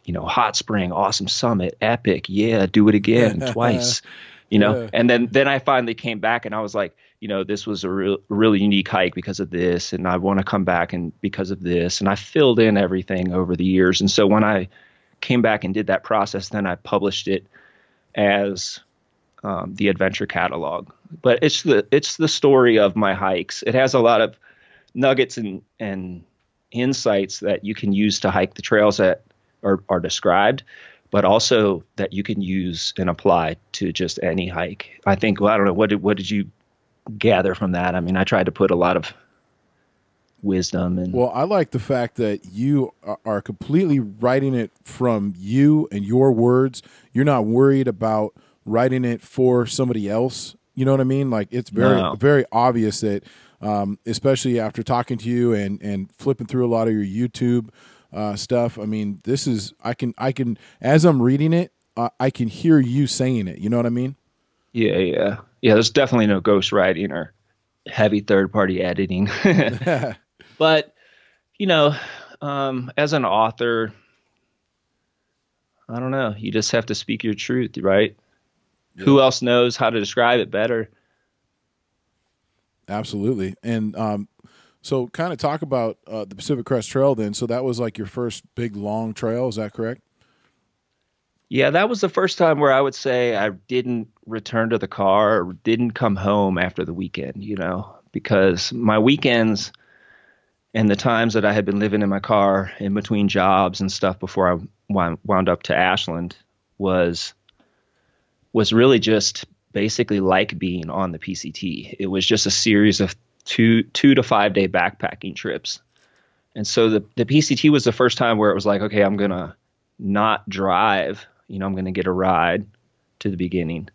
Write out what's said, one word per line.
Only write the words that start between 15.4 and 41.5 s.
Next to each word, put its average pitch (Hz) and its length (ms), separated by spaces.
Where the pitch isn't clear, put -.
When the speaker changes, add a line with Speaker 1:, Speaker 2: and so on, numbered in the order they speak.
Speaker 1:
back 107 220
and 95 100
did 107 140
that 95 160
process, 101 460
then 104 140
I 90 120
published 98 500
it 98 180
as, 101 640
um, 95 320
the 98 140
adventure 98 380
catalog. 87 640
But 123 200
it's - 220
the, 117 260
it's 147 280
the 160 100
story 127 500
of 101 160
my 101 200
hikes. 95 520
It 117 80
has 131 200
a 131 40
lot 117 220
of 110 180
nuggets 131 420
and, 101 260
and 92 420
insights 120 720
that 98 240
you 104 100
can 101 180
use 101 280
to 98 100
hike 95 240
the - 80
trails 104 360
that 92 240
are, 98 240
are 92 100
described, 98 640
but 101 140
also 107 580
that 98 160
you 98 100
can 104 180
use 90 560
and 90 140
apply 82 460
to 90 200
just - 300
any 90 240
hike. 87 580
I 98 120
think, 98 240
well, 104 120
I 113 40
don't 101 100
know, 92 60
what 101 180
did, 101 100
what 98 160
did 92 140
you 101 180
gather 95 380
from 92 160
that? 90 240
I 92 40
mean, 90 160
I 95 60
tried 95 240
to 82 60
put 95 180
a 87 60
lot 87 200
of - 160
wisdom 92 560
and 90 140
Speaker 2:
Well, 123 220
I 127 80
like 185 300